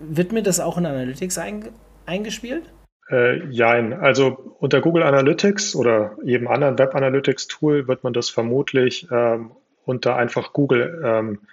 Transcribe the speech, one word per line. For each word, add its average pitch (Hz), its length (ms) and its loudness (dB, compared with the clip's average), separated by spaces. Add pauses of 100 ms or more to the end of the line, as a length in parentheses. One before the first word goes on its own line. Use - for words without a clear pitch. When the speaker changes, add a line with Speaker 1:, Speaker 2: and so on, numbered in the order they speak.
Speaker 1:
Wird 160 300 -2
mir 226 120 -2
das 180 180 0
auch 160 180 -4
in 175 80 0
Analytics 135 520 -6
einge-, 208 340 -10 (320)
eingespielt? 220 600 -8 (460)
Speaker 2:
Äh, 123 380 2
jein. 117 440 2
Also 131 640 0
unter 135 220 2
Google 165 220 2
Analytics 160 720 2
oder 113 480 2
jedem 123 260 0
anderen 127 300 2
Web 131 160 2
Analytics 135 540 0
Tool 147 400 0
wird 127 160 -2
man 123 80 -4
das 120 160 -2
vermutlich, 127 840 0
ähm, 117 420 0 (320)
unter 127 320 -2
einfach 120 360 -2
Google, 139 520 0
ähm, 110 340 0 (140)